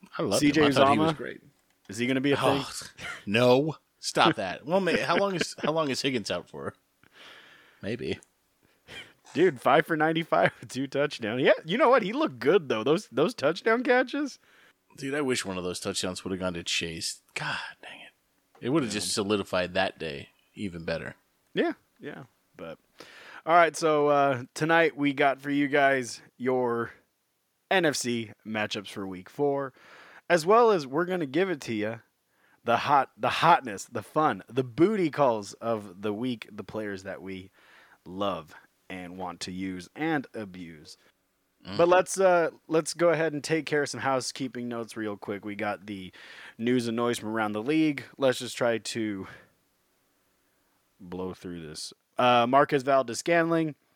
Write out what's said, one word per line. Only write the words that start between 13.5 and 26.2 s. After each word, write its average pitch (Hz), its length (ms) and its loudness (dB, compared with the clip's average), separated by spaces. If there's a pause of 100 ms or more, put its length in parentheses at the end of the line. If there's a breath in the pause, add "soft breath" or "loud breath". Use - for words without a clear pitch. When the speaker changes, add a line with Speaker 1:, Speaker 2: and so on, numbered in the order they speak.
Speaker 2:
catches. 262 560 0 (560 soft breath)
Speaker 1:
Dude, 139 180 -8
I 151 80 -2
wish 127 220 0
one 95 140 -6
of 90 80 -4
those 90 160 -6
touchdowns 95 420 -6
would 92 80 -6
have 92 80 -4
gone 92 140 -2
to 85 100 -8
Chase. - 580 -6 (120)
God 151 240 -6 (240)
dang - 180 -18
it. - 640 -20
It 117 40 -4
would 151 140 0
have 104 100 -4
Speaker 2:
Yeah. 107 80 -2
Speaker 1:
just - 120 -4
solidified 95 600 0
that 95 260 -2
day 76 300 -8 (260)
even 85 300 -10
better. 80 300 -6 (380)
Speaker 2:
Yeah, 294 200 0 (260)
yeah. 160 240 -14 (320)
But, 82 220 -14 (680 loud breath)
all 160 100 4
right, 165 200 6
so, 151 320 2
uh, 139 360 2 (100)
tonight 165 420 2
we 143 160 0
got 135 300 0
for 143 80 -8
you 143 180 2
guys 135 540 2 (160)